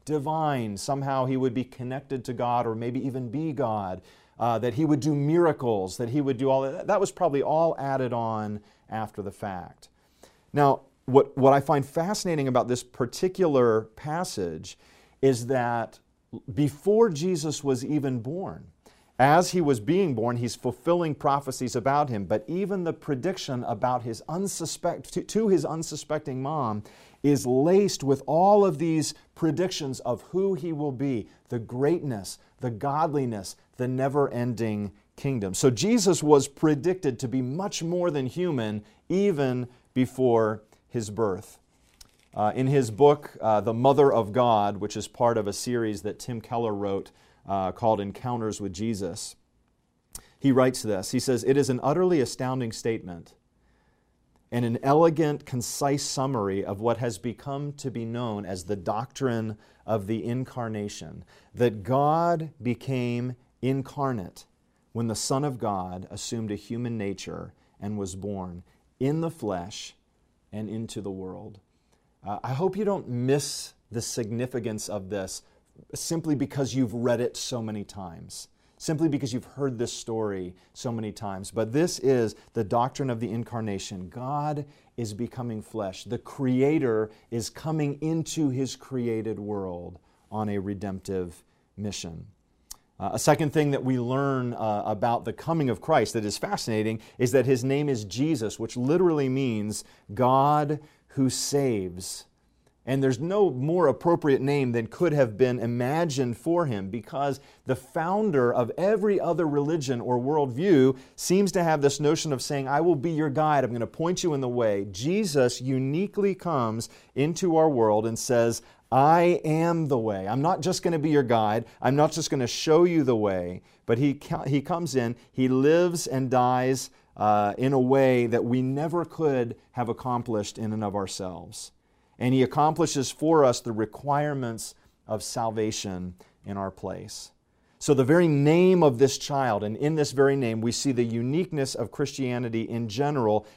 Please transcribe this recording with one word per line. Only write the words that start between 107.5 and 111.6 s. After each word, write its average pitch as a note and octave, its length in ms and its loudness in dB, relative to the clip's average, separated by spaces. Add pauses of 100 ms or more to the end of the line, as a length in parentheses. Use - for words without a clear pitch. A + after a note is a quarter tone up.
the C3 100 0
founder E3 800 0
of A#2+ 240 0
every G3+ 400 2
other E3+ 260 0
religion C#3+ 560 0
or A#2+ 200 0
worldview C3+ 760 4 (200)
seems F#3+ 360 2
to F3+ 120 2